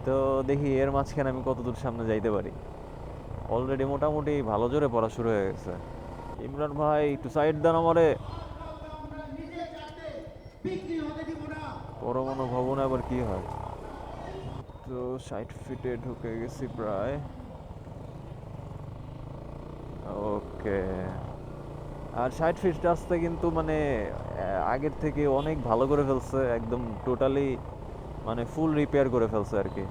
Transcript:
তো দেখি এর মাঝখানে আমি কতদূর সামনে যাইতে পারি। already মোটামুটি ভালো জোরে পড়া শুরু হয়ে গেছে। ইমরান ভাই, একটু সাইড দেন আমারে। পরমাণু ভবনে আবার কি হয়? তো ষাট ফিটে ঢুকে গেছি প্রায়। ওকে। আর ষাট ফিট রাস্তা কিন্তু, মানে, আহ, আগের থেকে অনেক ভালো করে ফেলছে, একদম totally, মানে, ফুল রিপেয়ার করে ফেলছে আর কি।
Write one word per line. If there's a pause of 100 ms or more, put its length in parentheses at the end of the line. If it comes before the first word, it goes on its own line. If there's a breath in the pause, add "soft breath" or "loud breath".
তো
দেখি
এর
মাঝখানে
আমি
কতদূর
সামনে
যাইতে
পারি। (1000)
already
মোটামুটি
ভালো
জোরে
পড়া
শুরু
হয়ে
গেছে। (760)
ইমরান
ভাই,
একটু
সাইড
দেন
আমারে। (3750)
পরমাণু
ভবনে
আবার
কি
হয়? (1500)
তো
ষাট (160)
ফিটে
ঢুকে
গেছি (100)
প্রায়। (3000)
ওকে। (1300)
আর
ষাট
ফিট (100)
রাস্তা
কিন্তু,
মানে,
আহ,
আগের (100)
থেকে
অনেক
ভালো
করে
ফেলছে,
একদম (260)
totally, (680)
মানে,
ফুল
রিপেয়ার
করে
ফেলছে
আর
কি।